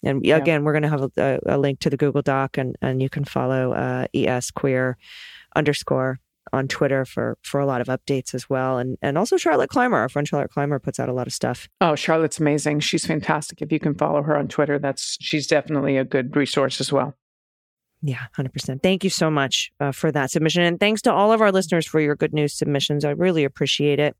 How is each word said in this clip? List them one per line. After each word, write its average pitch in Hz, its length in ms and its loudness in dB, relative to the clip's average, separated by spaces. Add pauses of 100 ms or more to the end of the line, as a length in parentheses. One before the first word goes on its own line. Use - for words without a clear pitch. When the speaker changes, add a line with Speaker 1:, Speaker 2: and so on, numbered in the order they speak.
Speaker 1:
And 139 200 0
Speaker 2:
Yeah. 143 120 6
Speaker 1:
again, 160 260 2
we're 151 120 2
gonna 151 140 2
have 147 140 0
a, 135 140 -4
a, - 400 0
a - 20 2
link 139 220 0
to 160 100 0
the 147 60 -2
Google 143 260 0
Doc, 135 340 -2
and, 131 240 -4
and 131 220 0
you 135 80 0
can 143 140 -4
follow, 131 480 0
uh, 127 420 -2
E 135 140 2
S 127 240 -2
queer 127 440 0 (600)
underscore 131 640 0 (320)
on 135 160 0
Twitter 135 360 0
for, 117 380 -4
for - 160 -4
a 143 80 0
lot 131 140 0
of 123 80 -4
updates 131 440 -4
as 127 160 -8
well. 131 300 0
And, 127 240 -4
and 143 160 0
also 233 180 0
Charlotte - 340 2
Clymer, 240 280 2
our 113 100 2
friend 147 200 -2
Charlotte - 240 -2
Clymer 143 260 -2
puts - 220 -6
out 127 80 -2
a 127 40 -2
lot 123 140 -2
of 127 60 -10
stuff. - 360 -4 (120)
Speaker 2:
Oh, 160 160 4
Charlotte's 160 420 0
amazing. 151 400 0
She's 151 260 0
fantastic. 156 560 -2
If 151 120 -4
you 151 80 0
can 156 160 0
follow 151 260 2
her 151 140 2
on 143 100 0
Twitter, 143 320 0
that's, - 420 -6
she's 147 280 -4
definitely 143 480 2
a 131 80 2
good 135 320 -2
resource 135 440 0
as 135 120 -4
well. 135 240 -2 (840)
Speaker 1:
Yeah, 127 320 -4
hundred 131 180 -4
percent. 139 300 -6
Thank 185 200 2
you 190 80 2
so 160 200 2
much, 143 500 0
uh, 139 100 0
for 156 220 -2
that 131 180 0
submission. 160 320 2
And 175 160 2
thanks 208 240 2
to 226 100 4
all 208 200 4
of 226 80 4
our 214 100 6
listeners 175 360 2
for - 120 0
your 147 160 2
good 151 200 -2
news 147 200 0
submissions. 147 500 0
I 147 60 2
really 165 320 2
appreciate 143 560 0
it. 147 220 2